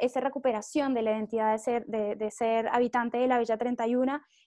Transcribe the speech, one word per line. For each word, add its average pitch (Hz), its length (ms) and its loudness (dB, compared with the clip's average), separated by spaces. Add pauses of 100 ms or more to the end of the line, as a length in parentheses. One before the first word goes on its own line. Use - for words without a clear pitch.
esa 254 200 0
recuperación 262 720 -2
de 233 80 0
la 220 100 2
identidad 220 400 0
de 220 60 0
ser, 240 280 -2
de, 214 300 -2
de 214 140 -4
ser 226 380 0
habitante 240 500 2
de 254 100 2
la 254 100 4
Villa 233 180 2
treinta 240 300 -2
y 233 80 0
uno 262 260 2 (260)